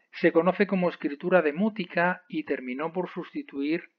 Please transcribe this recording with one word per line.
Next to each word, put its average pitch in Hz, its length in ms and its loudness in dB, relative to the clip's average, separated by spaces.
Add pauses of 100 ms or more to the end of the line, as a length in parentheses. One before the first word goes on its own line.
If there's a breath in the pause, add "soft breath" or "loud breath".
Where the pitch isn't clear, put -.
(120)
Se 165 200 4
conoce 180 340 4
como 185 220 0
escritura 165 540 0
demótica 175 840 0
y 156 180 -6
terminó 135 500 -6
por 185 160 -4
sustituir 151 880 -6